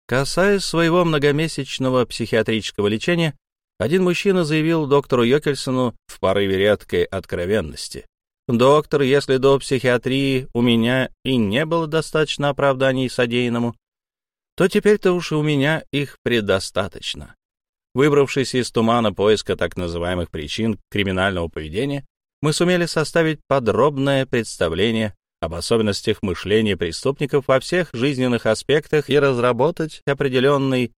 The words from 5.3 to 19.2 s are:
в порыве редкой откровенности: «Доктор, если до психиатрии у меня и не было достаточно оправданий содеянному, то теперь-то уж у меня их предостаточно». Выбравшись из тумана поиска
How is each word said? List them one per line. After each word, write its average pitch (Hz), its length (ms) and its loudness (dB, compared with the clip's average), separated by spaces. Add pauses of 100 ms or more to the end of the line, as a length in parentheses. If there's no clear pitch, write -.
в - 120 -20
порыве 98 380 0
редкой 98 480 2
откровенности: 90 1000 -6 (440)
«Доктор, 139 540 2
если 131 340 2
до 135 200 4
психиатрии 131 960 -2
у 120 80 0
меня 120 480 2 (140)
и 131 140 0
не 113 280 0
было 165 220 -2
достаточно 151 640 -2
оправданий 135 600 0
содеянному, 120 640 -2 (840)
то 180 120 2
теперь-то 202 460 2
уж 175 180 -4
у 151 100 0
меня 151 500 0
их 139 300 -6
предостаточно». 98 1120 -2 (600)
Выбравшись 143 580 2
из 127 160 -2
тумана 113 420 0
поиска 101 440 0